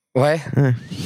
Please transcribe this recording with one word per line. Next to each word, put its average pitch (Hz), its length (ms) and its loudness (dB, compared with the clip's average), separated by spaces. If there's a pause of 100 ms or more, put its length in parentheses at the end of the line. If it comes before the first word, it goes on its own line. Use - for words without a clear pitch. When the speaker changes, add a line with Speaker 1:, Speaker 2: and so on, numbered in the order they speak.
(160)
Speaker 1:
Ouais. 147 240 2 (160)
Speaker 2:
Ouais. 135 200 4 (300)